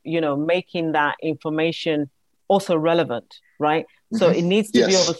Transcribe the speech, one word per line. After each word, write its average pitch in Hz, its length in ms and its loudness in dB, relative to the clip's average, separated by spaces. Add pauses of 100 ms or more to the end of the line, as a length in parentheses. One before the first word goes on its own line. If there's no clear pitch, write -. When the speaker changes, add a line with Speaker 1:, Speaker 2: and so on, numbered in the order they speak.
Speaker 1:
you 160 180 -4
know, 147 160 -2
making 165 540 -2
that 147 320 0
information 156 880 -4 (380)
also 196 280 2
relevant, 156 640 -2 (180)
right? 151 300 0 (260)
So 202 160 4
Speaker 2:
Mm-hmm. 180 100 4
Speaker 1:
it 170 40 0
needs 208 280 2
to 240 100 2
Speaker 2:
Yes. 220 80 2
Speaker 1:
be 190 60 4
of 170 200 2
a - 40 -16